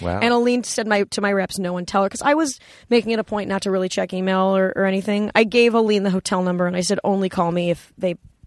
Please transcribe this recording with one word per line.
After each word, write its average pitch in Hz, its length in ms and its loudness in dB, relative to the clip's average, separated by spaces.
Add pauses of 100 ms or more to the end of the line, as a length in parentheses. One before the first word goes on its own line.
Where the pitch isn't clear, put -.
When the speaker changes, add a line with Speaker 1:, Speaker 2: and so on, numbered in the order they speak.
Speaker 1:
Wow. 90 180 -2
Speaker 2:
And 240 140 2
Aline 240 300 2
said 220 240 -4
my, 202 160 2
to - 180 -6
my 202 100 0
reps, 196 260 -2
"No 180 140 -4
one 180 140 -6
tell 196 160 0
her," 190 80 0
'cause - 100 -12
I 294 140 2
was 302 240 -2 (320)
making 226 220 2
it 220 80 0
a - 40 -4
point 202 240 -6
not 196 140 -2
to 196 80 -2
really 185 180 0
check 185 240 -2
email 190 440 2
or, 190 200 2
or 190 80 2
anything. 202 520 0
I 226 80 4
gave 233 280 4
Aline 214 300 2
the 196 80 0
hotel 185 320 0
number 180 240 0
and 180 100 -2
I 180 40 -2
said, 180 240 -2
"Only 196 260 0
call 170 220 -2
me 175 180 0
if - 260 -6
they 175 200 -4 (300)